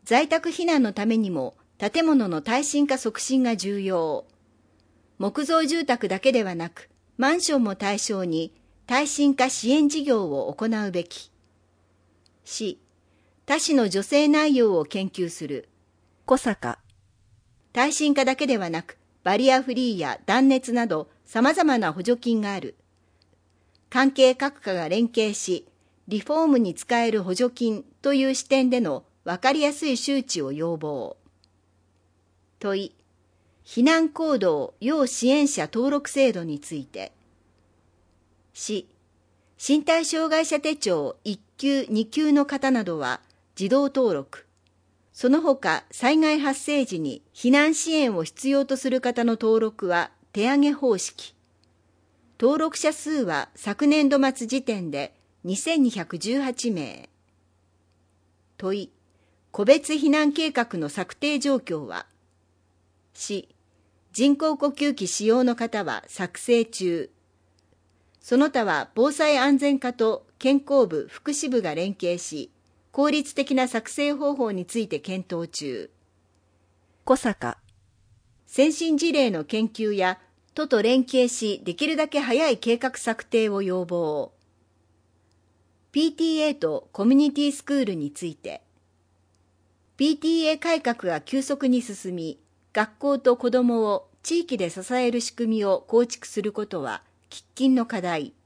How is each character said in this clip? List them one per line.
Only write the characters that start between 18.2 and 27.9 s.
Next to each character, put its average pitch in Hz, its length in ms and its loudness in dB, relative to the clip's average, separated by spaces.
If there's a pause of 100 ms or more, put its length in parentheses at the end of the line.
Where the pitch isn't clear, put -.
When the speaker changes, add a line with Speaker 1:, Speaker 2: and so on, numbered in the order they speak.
Speaker 1:
だ 262 100 2
け 269 140 -2
で 240 100 2
は 180 100 -4
な 165 140 -4
く、 - 160 -20 (240)
バ 190 140 2
リ 262 160 6
ア 262 100 4
フ 254 120 -6
リ 240 200 0
ー 185 40 -4
や 143 280 -4
断 262 220 4
熱 262 240 2
な 233 160 0
ど 156 200 -2 (160)
様 240 280 2
々 302 260 2
な 175 140 0
補 170 80 -8
助 240 200 0
金 226 200 0
が 202 120 -4
あ 190 60 -6
る。 139 160 -12 (1160)
関 269 200 4
係 262 240 6
各 277 260 -6
課 196 140 -4
が 165 140 -4
連 220 180 2
携 220 280 -2
し、 - 340 -4 (400)
リ 208 100 -4
フ 285 140 -4
ォ 320 120 2
ー - 40 4
ム 277 100 6
に 190 160 0
使 - 260 -2
え 233 120 2
る 214 100 0
補 180 140 -4
助 247 180 0
金 220 300 -2 (180)